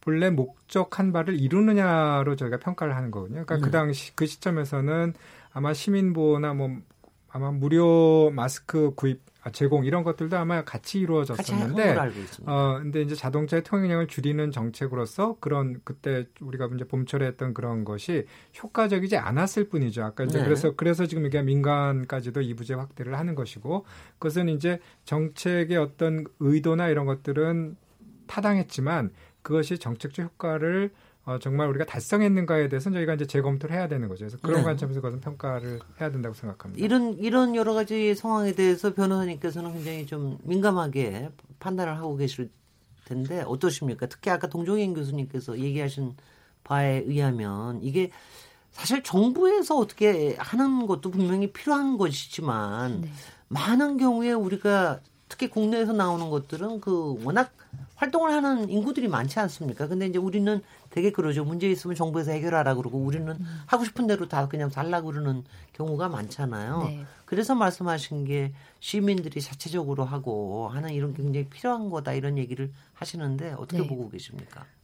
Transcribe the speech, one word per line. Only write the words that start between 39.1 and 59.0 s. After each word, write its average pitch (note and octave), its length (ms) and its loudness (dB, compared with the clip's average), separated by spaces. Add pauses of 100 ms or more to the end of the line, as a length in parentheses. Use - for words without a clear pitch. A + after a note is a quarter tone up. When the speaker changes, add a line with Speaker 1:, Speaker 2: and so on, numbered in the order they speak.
Speaker 2:
굉장히 D#3+ 320 -8
좀 C#3 380 -6
민감하게 D3+ 840 0 (300)
판단을 F3+ 400 -4
하고 D#3 180 -4
계실 C3 340 -4 (540)
텐데 C3+ 420 -6
어떠십니까? C#3 600 -2
특히 - 240 -4
아까 F3 180 0
동종인 F3+ 460 -2
교수님께서 C3+ 640 -6
얘기하신 C#3 580 -4 (480)
바에 C#3+ 420 0
의하면 A#2+ 760 -2
이게 E3+ 280 0 (600)
사실 - 320 -2
정부에서 D#4 720 4
어떻게 G3+ 640 2
하는 B3+ 480 2
것도 F#3 240 -2
분명히 F#3+ 420 2
필요한 C#4 460 0
것이지만 A#2+ 1040 -2
Speaker 3:
네. D#2 80 -8 (380)
Speaker 2:
많은 B3 500 2
경우에 A#3+ 340 2
우리가 G3 680 2 (280)
특히 - 220 -4
국내에서 A3 420 0
나오는 F3 380 0
것들은 D#3 500 -4
그 D#3 420 -2
워낙 G3+ 300 0 (440)
활동을 D#4 360 2
하는 C#4 380 2
인구들이 A3+ 380 0